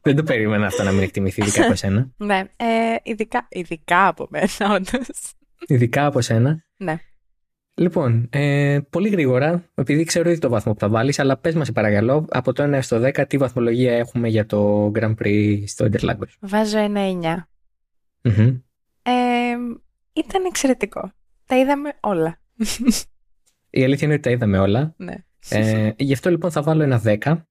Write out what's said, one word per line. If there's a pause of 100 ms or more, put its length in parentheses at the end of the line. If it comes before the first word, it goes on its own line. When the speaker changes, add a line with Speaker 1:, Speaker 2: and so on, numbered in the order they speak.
Speaker 1:
Δεν
το
περίμενα
αυτό
να
μην
εκτιμηθεί,
ειδικά
από
εσένα.
Speaker 2:
Ναι, (120)
ε, (380)
ειδικά,
ειδικά
από
μένα,
όντως. (580)
Speaker 1:
Ειδικά
από
σένα. (120)
Speaker 2:
Ναι. (760)
Speaker 1:
Λοιπόν,
ε, (120)
πολύ
γρήγορα, (100)
επειδή
ξέρω
ήδη
το
βαθμό
που
θα
βάλεις,
αλλά
πες
μας,
σε
παρακαλώ,
από
το
ένα
έως
το
δέκα,
τι
βαθμολογία
έχουμε
για
το
Grand
Prix
στο
Interlagos; (120)
Speaker 2:
Βάζω
ένα
εννιά. (720)
Speaker 1:
Μμμ. (560)
Speaker 2:
Ε, (1000)
ήταν
εξαιρετικό. (340)
Τα
είδαμε
όλα. (1300)
Speaker 1:
Η
αλήθεια
είναι
ότι
τα
είδαμε
όλα.
Speaker 2:
Ναι. (340)
Speaker 1:
Ε,
γι'
αυτό
λοιπόν
θα
βάλω
ένα
δέκα.